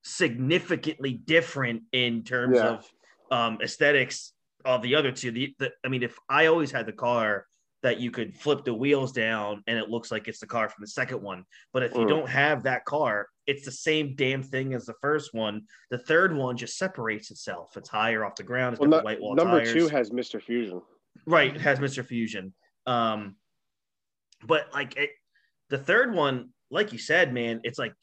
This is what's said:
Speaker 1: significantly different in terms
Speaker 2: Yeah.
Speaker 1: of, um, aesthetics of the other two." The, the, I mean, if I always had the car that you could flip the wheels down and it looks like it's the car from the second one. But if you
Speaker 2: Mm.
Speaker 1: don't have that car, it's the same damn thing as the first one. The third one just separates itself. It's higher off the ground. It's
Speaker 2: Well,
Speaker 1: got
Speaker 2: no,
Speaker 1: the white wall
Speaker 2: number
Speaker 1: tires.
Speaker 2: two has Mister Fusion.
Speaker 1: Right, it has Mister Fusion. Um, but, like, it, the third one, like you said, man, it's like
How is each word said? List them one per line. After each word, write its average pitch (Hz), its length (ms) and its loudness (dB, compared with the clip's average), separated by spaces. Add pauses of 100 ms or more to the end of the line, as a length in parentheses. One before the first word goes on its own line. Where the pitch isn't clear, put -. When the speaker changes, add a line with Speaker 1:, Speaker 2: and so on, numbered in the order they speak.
Speaker 1:
significantly 147 1080 0
different 131 760 0
in 120 320 0
terms 123 340 2
Speaker 2:
Yeah. 113 200 4
Speaker 1:
of, - 140 -18 (400)
um, 117 300 0
aesthetics 135 720 0 (320)
of 127 160 2
the 123 140 0
other 139 160 2
two." 127 200 -6
The, 135 280 -6
the, 135 120 -4 (120)
I 131 60 -4
mean, 127 140 -2
if 120 140 -6 (120)
I 151 180 6
always 160 240 4
had 120 140 -4
the 107 80 -8
car 110 520 0 (360)
that 120 180 0
you 120 120 -4
could 113 240 -6
flip 139 300 -2
the 123 80 -2
wheels 135 400 0
down 107 520 -2
and 117 140 0
it 110 100 -4
looks 113 220 -6
like 107 160 -6
it's 110 120 -12
the 110 80 -14
car 113 200 -2
from - 140 -12
the 104 60 -14
second 127 340 -6
one. 92 240 -12 (260)
But 127 120 0
if - 120 -4
you 120 60 2
Speaker 2:
Mm. 110 80 4
Speaker 1:
don't 151 200 2
have 139 340 2
that 127 200 -2
car, 117 460 0 (180)
it's 139 160 -2
the 135 80 -10
same 156 440 -2
damn 135 280 0
thing 135 300 -4
as 120 120 -6
the 113 160 -12
first 147 320 -2
one. 107 320 -4 (240)
The 123 80 -4
third 165 380 4
one 127 220 -2
just 123 200 -10
separates 113 540 -6
itself. 90 460 -12
It's 95 100 -16
higher 110 380 0
off 98 100 -8
the 104 80 -14
ground. 123 300 -2
It's 127 80 -4
Speaker 2:
Well, 143 80 6
Speaker 1:
got 160 80 8
Speaker 2:
no, - 20 6
Speaker 1:
the 110 60 -2
white 110 160 -4
wall 104 120 -4
Speaker 2:
number 160 300 6
Speaker 1:
tires. 117 100 0
Speaker 2:
two 165 140 4
has 127 240 0
Mister 120 300 -6
Fusion. 107 400 -4 (440)
Speaker 1:
Right, 147 300 4
it 131 60 -8
has 135 180 2
Mister 131 240 -4
Fusion. 110 500 -6 (320)
Um, 110 520 -2 (1080)
but, 151 280 0
like, 139 240 -6
it, 143 140 -2 (580)
the 139 80 0
third 220 360 2
one, 135 360 0 (200)
like 208 220 -2
you 165 80 -12
said, 156 340 2
man, 117 300 -2
it's 127 160 -6
like 117 240 -6